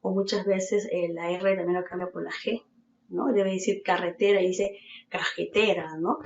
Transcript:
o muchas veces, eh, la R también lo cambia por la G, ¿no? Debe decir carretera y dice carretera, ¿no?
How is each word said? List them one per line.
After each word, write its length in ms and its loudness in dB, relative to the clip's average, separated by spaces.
o 120 -2
muchas 320 0
veces, 480 0
eh, 200 0
la 180 -4
R 260 2
también 240 0
lo 40 -4
cambia 260 -6
por 120 -8
la 80 -6
G, 320 -4
¿no? 240 0
Debe 200 2
decir 300 0
carretera 600 2
y 60 4
dice 300 0
carretera, 920 0
¿no? 280 0